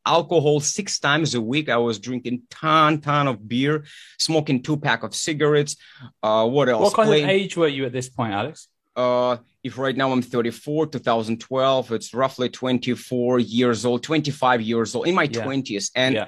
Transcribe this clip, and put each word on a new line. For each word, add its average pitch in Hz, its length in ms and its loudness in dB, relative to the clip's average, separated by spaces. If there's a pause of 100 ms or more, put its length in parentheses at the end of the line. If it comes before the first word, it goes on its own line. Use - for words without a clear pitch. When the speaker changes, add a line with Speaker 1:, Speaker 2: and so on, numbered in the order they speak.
Speaker 1:
alcohol 151 540 2
six - 400 -6
times 147 340 0
a 120 60 0
week. 139 280 -2
I 120 100 2
was 117 200 0
drinking 120 500 -6
ton, 156 520 2
ton 147 260 0
of 110 220 -4
beer, 143 380 0 (340)
smoking 147 420 0
two 156 140 -2
pack 143 260 -2
of 107 140 -8
cigarettes. 147 580 0 (480)
Uh, 110 240 4
what 131 220 2
else? 120 160 2
Speaker 2:
What 202 100 2
kind 220 140 4
Speaker 1:
Playing 151 160 4
Speaker 2:
of 185 60 2
age 196 260 0
were 165 100 4
you 139 200 -2
at 120 60 -6
this 127 160 -6
point, 110 260 -4
Alex? 131 340 -6 (280)
Speaker 1:
Uh, 123 400 2 (260)
if 123 160 -8
right 131 180 -2
now 135 140 2
I'm 127 100 2
thirty-four, 127 680 -2
two 139 100 -8
thousand 113 420 0
twelve, 131 520 0
it's 107 200 -6
roughly 127 360 -2
twenty-four 123 880 -2
years 117 480 0
old, 120 160 0
twenty-five 143 580 0
years 113 360 -2
old, 117 100 -4
in 175 80 2
my 165 160 2
Speaker 2:
Yeah. 113 140 -4
Speaker 1:
twenties. 127 500 -4
And 131 220 2
Speaker 2:
Yeah. 101 120 -4